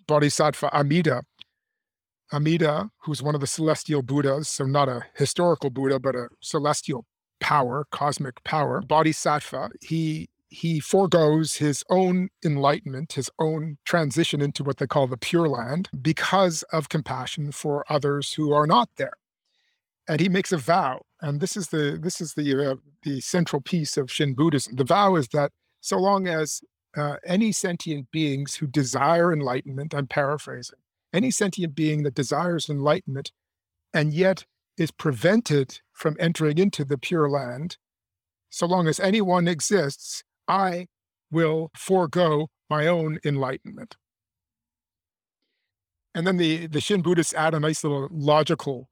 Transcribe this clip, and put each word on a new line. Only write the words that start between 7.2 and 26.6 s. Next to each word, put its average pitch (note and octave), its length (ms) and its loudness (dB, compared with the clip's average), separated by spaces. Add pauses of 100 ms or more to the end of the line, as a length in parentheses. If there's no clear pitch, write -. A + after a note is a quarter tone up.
power, C#3 520 0
cosmic C#3+ 520 -4
power, C#3+ 380 -2
Bodhisattva, D3+ 880 0 (120)
he, D#3+ 480 -4 (200)
he E3 300 -2
forgoes D#3+ 760 2
his D3 320 -2
own F#3 400 2 (140)
enlightenment, C#3+ 680 -2
his C3 240 -6
own D#3 480 -4
transition D#3+ 560 0
into C#3+ 220 -4
what C3+ 140 -4
they C#3 100 -4
call C#3 180 0
the B2+ 120 -4
Pure E3 320 0
Land, C3+ 400 -4 (120)
because E3 680 2
of D#3 180 -2
compassion C#3+ 640 -6
for C#3+ 380 -4
others C#3+ 440 -2
who D3+ 180 -2
are D3 140 4
not G#3+ 320 4
there. C3+ 160 -6 (920)
And D#3 120 0
he E3+ 80 4
makes F#3+ 240 0
a F3+ 60 2
vow, D3 440 0 (200)
and D3 180 -4
this F3+ 160 -4
is G3 120 -6
the, D3+ 340 0
this F3 180 -4
is D#3 140 -8
the, C#3+ 380 0
uh, C3+ 40 -4 (280)
the C#3 180 -6
central D#3 400 0
piece D#3+ 340 -2
of C3+ 160 -2
Shin C#3+ 220 0
Buddhism. C#3+ 420 0
The C3 80 2
vow F#3+ 320 4
is D3 140 2
that D3 220 0 (300)
so - 160 -2
long F#3+ 300 2
as, D#3+ 340 -2 (360)